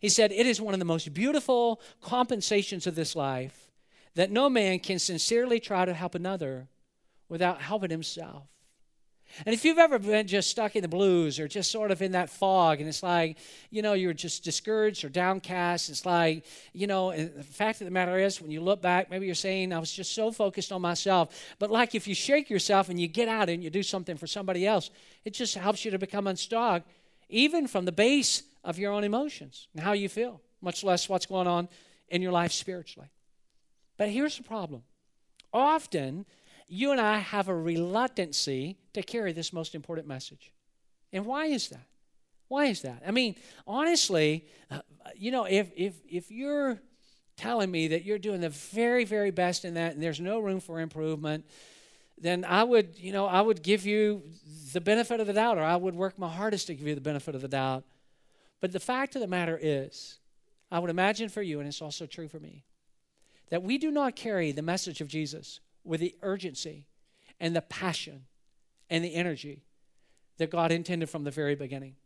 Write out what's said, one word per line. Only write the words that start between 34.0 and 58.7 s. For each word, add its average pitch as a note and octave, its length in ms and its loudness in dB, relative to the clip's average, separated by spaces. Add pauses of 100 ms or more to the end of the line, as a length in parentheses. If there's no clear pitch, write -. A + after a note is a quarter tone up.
here's C4+ 280 -2
the C4 60 -14
problem. D#3+ 400 -10 (720)
Often, G3+ 760 2 (420)
you A#3+ 240 0
and C4 80 4
I G#3+ 180 4
have G3 300 -2
a F#3+ 60 0
reluctancy E3+ 1200 -2 (140)
to G3+ 100 -6
carry G#3 300 -4
this D#3+ 200 -6
most E3 220 -8
important D#3+ 320 -8
message. C#3 460 -12 (600)
And G3 140 -4
why C#4+ 200 -2
is C#4+ 220 0
that? - 180 -18 (640)
Why C#4 180 2
is G#3+ 160 0
that? B2+ 240 -10
I F#3 40 -4
mean, A3+ 240 2 (320)
honestly, G3 800 2 (240)
uh, C#3 100 -10 (360)
you G#3+ 160 -6
know, B3 120 0
if, F#3+ 320 2
if, F#3 180 -2 (140)
if F3 220 -8
you're C4+ 500 -2 (560)
telling A3 340 0
me D#3+ 180 0
that E3 160 0
you're G#3 140 0
doing F#3+ 220 -4
the E3 100 -2
very, A#3 540 0
very G3+ 260 0
best F3+ 340 0
in F3 100 -6
that E3 200 -2
and D3 80 -6
there's D#3+ 180 -2
no G3 180 -2
room F#3+ 220 -2
for E3 200 -8
improvement, D#3 640 -4 (720)
then F3+ 260 0
I F3+ 180 6
would, A3 340 4
you F#3 160 -10
know, G3 140 0
I F#3 140 6
would G#3 220 4
give F#3+ 220 2
you G#3 380 2 (500)
the F3+ 80 0
benefit A3+ 380 2
of A3 80 0
the G3+ 60 -2
doubt, G#3+ 260 4
or D#3 40 0
I E3 140 4
would F3+ 180 0
work F#3 240 -4
my F3+ 100 -4
hardest G3 400 -4
to F3 60 -8
give C#3+ 120 -8
you D3 80 -2
the C#3 60 -8
benefit D3 340 -4
of C3 80 -8
the C#3 60 -8
doubt. C3 360 -2 (760)
But F#3 120 -2